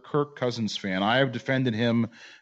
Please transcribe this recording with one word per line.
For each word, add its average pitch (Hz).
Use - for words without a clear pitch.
Kirk 147
Cousins 117
fan. 95
I 110
have 135
defended 127
him 117